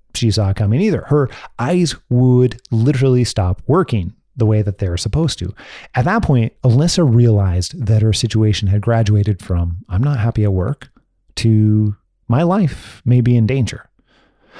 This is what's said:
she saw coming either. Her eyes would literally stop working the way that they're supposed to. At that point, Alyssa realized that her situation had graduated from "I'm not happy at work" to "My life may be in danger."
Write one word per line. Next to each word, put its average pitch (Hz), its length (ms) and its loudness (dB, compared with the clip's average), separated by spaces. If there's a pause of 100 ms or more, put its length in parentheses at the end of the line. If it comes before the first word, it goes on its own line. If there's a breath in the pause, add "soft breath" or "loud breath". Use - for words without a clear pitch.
(140)
she 113 160 -2
saw 98 220 0
coming 110 280 0
either. 190 280 -2
Her 143 200 2 (300 loud breath)
eyes 165 360 0 (140)
would 123 520 2 (120)
literally 127 500 2
stop 92 440 -2
working 117 480 -2 (220)
the 113 100 0
way 107 160 2
that 98 160 -6
they're 87 180 -4
supposed 143 420 -4
to. 87 160 -10 (400 loud breath)
At 120 120 0
that 220 160 0
point, 123 400 0
Alyssa 143 460 2
realized 110 800 2
that 107 160 2
her 110 100 2
situation 107 560 -2
had 101 120 0
graduated 107 640 0
from 85 360 -4 (100)
"I'm 92 140 -2
not 143 160 -2
happy 110 260 -2
at 101 80 0
work" 95 380 -4 (460)
to 107 580 2 (340)
"My 127 140 0
life 175 640 -4
may 123 160 4
be 123 160 2
in 113 100 2
danger." 127 420 -4 (720 loud breath)